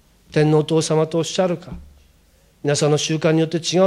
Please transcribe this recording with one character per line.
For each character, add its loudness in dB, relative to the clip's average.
「天 2
の 4
お 2
父 0
様」 0
と -4
お 2
っ -8
し -4
ゃ 2
る -4
か、 -14
皆 0
さ 0
ん 2
の 2
習 -4
慣 0
に 2
よ 2
っ -2
て -4
違 -2